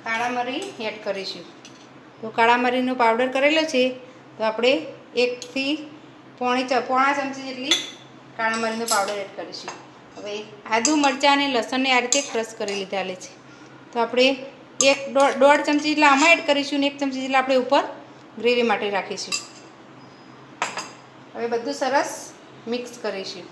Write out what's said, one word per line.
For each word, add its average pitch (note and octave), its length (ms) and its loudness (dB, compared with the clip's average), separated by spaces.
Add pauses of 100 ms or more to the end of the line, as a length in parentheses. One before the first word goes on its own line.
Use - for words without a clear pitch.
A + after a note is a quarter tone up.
કાળા A#3 260 -2
મરી B3+ 500 -6
એડ G#3+ 240 -8
કરીશું. F#3+ 420 -8 (760)
તો A3 80 -10
કાળા A#3 280 4
મરીનો B3+ 380 0
પાવડર A#3 320 2
કરેલો C#4 340 2
છે, B3+ 280 0 (480)
તો G#3+ 60 -4
આપણે A#3 440 0 (280)
એકથી C4+ 760 -4 (460)
પોણી B3 260 0
ચ-, B3 240 -2
પોણા C4 260 2
ચમચી C4+ 280 -6
જેટલી C4 280 -8 (680)
કાળા A3+ 200 -2
મરીનો A3+ 280 -2
પાવડર G#3 280 2
એડ G3 220 -6
કરીશું. - 340 -12 (480)
હવે G#3 260 -10 (280)
આદુ, A#3 240 2
મરચાં C#4 380 4
અને C#4+ 140 2
લસણને C4 440 0
આ B3 80 6
રીતે B3 220 0
ક્રશ A3+ 240 -4 (120)
કરી G3+ 180 -4
લીધા F#3+ 280 -6
છે. F#3 260 -10 (640)
તો A#3+ 60 -2
આપણે B3 460 2 (380)
એક C4+ 300 2
દો-, C4 260 4
દોઢ C#4+ 220 8
ચમચી D4 280 0
જેટલા D4+ 180 4
આમાં C#4+ 220 6
એડ E4 160 4
કરીશું C#4+ 320 2
અને C#4 100 2
એક C#4 120 -4
ચમચી C4 220 -2
જેટલા C4 180 2
આપણે C4 160 2
ઉપર C#4 280 4 (540)
ગ્રેવી A#3+ 240 2
માટે G#3+ 280 0
રાખીશું. F#3+ 440 -6 (2000)
હવે A#3 140 -6
બધું A#3 260 -2
સરસ C#4 600 -2 (340)
મિક્સ A#3+ 220 -6 (120)
કરીશું. F#3+ 500 -8